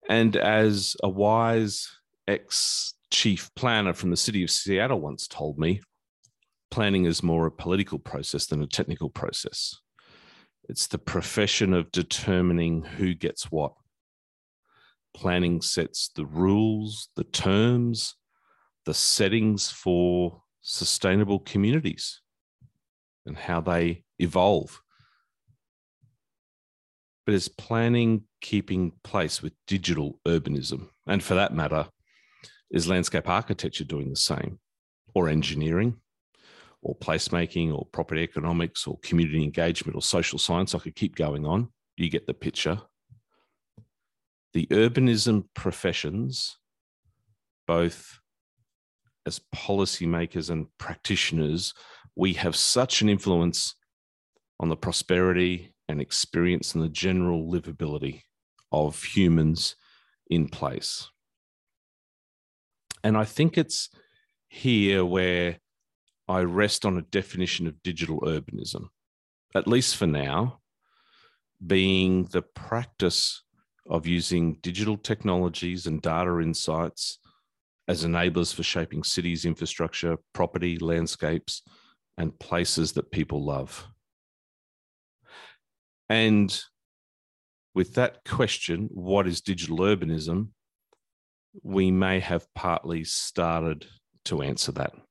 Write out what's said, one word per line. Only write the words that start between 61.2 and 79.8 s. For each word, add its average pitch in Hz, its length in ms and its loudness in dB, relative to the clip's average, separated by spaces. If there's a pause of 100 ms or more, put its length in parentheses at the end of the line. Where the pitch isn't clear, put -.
And 107 140 4
I 107 80 2
think 160 340 2
it's - 320 -2 (580)
here 101 560 4
where 87 540 0 (720)
I 92 120 2
rest 95 460 2
on 92 100 2
a 87 60 -2
definition 90 640 -2
of 78 160 -8
digital 80 380 -4
urbanism, - 680 -6 (680)
at 98 120 0
least 123 300 2
for 101 100 0
now, 76 540 -2 (1080)
being 95 600 4
the 87 160 0
practice - 1000 -4 (440)
of 82 200 -2
using 85 560 0
digital 104 340 -2
technologies 90 920 -4
and 78 140 -4
data 85 400 0
insights 80 760 -4 (680)
as 85 200 -2
enablers 85 480 0
for - 80 -8
shaping 80 400 -4
cities, 85 420 -4
infrastructure, 82 720 -4 (160)